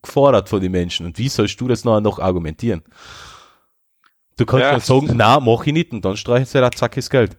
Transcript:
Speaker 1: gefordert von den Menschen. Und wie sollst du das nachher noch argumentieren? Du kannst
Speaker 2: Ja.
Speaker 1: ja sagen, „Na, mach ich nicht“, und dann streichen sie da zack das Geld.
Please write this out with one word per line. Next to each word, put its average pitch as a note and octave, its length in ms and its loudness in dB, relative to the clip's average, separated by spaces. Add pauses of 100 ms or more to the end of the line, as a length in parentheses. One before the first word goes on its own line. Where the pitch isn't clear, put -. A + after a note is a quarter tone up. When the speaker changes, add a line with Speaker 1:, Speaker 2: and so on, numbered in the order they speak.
Speaker 1:
gefordert C3+ 460 2
von G2+ 120 -2
den F#2 120 -2
Menschen. F2 340 -4
Und E2+ 100 -12
wie A#2+ 120 -4
sollst G2+ 320 -2
du B2+ 80 -4
das A#2+ 160 -2
nachher A2 160 2
noch G#2 180 -2
argumentieren? F2+ 640 -4 (1500)
Du A#2 100 0
kannst B2+ 180 2
Speaker 2:
Ja. C#3 80 2
Speaker 1:
ja B2+ 80 0
sagen, C3+ 340 2
„Na, A#2 240 4
mach A#2 260 2
ich D3 80 -2
nicht“, E3 200 -2
und G#2 120 -10
dann G2 120 -2
streichen B2 300 0
sie C3+ 140 0
da B2 120 2
zack - 240 -4
das C3 120 -8
Geld. A2+ 300 0